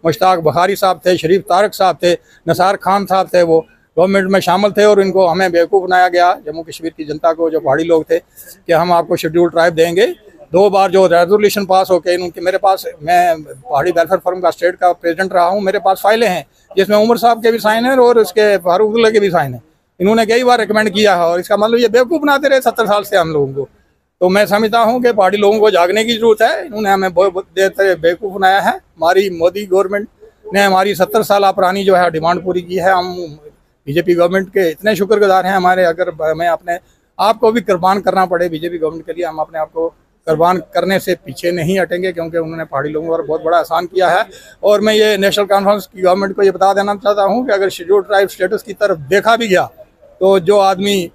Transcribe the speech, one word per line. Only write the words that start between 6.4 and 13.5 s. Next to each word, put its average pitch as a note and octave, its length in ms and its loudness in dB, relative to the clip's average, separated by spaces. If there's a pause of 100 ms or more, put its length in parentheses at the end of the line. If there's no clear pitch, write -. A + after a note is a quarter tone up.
जम्मू D#3 160 -10
कश्मीर D#3+ 340 -12
की D#3 80 -10
जनता D3+ 280 -2
को, E3 180 -2
जो D#3 100 -2
पहाड़ी D3 240 -2
लोग E3 260 0
थे, E3 80 0
कि - 540 -10
हम E3+ 200 2
आपको E3+ 240 0
शेड्यूल E3+ 340 0
drive E3+ 240 0
देंगे। E3+ 320 2 (460)
दो G3 180 4
बार G3 200 2
जो F#3+ 160 4
resolution F#3+ 600 2
pass F#3 240 2
होके F3 240 0
इनके, F3+ 260 -8
मेरे F#3 180 -2
पास, F#3+ 280 -2 (160)
मैं E3+ 400 0
पहाड़ी C#3+ 480 -4